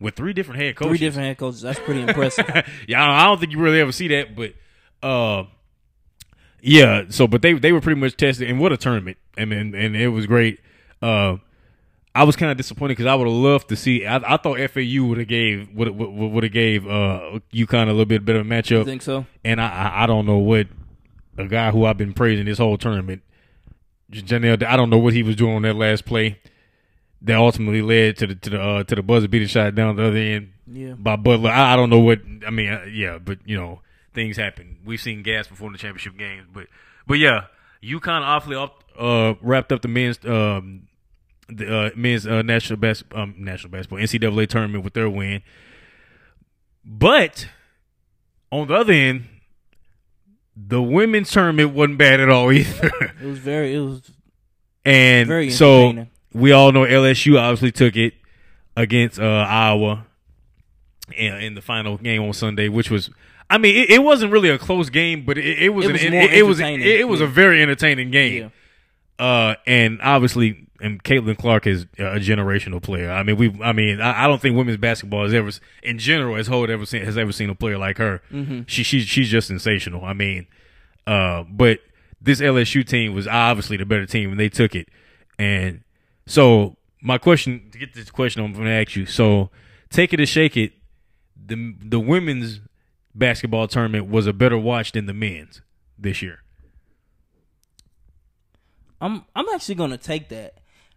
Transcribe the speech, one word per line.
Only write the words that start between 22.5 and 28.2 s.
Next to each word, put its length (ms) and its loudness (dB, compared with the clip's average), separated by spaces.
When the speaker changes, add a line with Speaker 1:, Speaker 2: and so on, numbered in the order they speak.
Speaker 1:
whole 200 0
tournament, 440 -6
J-, 120 -16
Janelle, 420 0
I 140 2
don't 120 2
know 80 6
what 160 4
he 100 0
was 120 -2
doing 220 0
on 60 -4
that 120 -2
last 300 -2
play. 340 -4
That 160 0
ultimately 440 2
led 360 2
to 100 -4